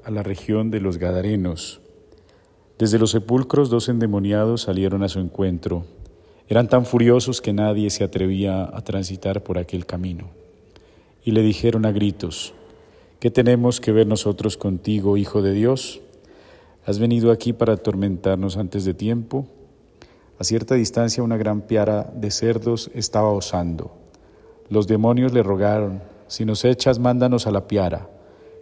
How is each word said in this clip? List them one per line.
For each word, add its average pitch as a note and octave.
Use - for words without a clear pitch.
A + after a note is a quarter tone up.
a A2
la G#2
región G#2+
de G#2+
los F#2+
Gadarenos. F2+
Desde A2
los A2
sepulcros, B2+
dos A#2
endemoniados G#2+
salieron F#2+
a G2
su F2+
encuentro. F2
Eran A2+
tan B2
furiosos A#2+
que G#2+
nadie G#2
se -
atrevía F#2+
a -
transitar G2
por F2+
aquel F2
camino. F2+
Y A2
le A2
dijeron A2
a G#2+
gritos: G2
"¿Qué A#2
tenemos B2
que -
ver G#2+
nosotros G#2
contigo, G2+
Hijo G2+
de G2
Dios? A#2+
¿Has G2+
venido A#2
aquí A2+
para A2
atormentarnos F#2+
antes G2
de F#2
tiempo?". A#2
A F#2+
cierta A2+
distancia, A#2
una A#2
gran G#2+
piara G#2
de G#2
cerdos A2+
estaba G#2+
osando. F2
Los G#2
demonios A#2+
le A#2+
rogaron: G2
"Si -
nos G#2+
echas, B2+
mándanos B2
a G#2+
la G2
piara". F#2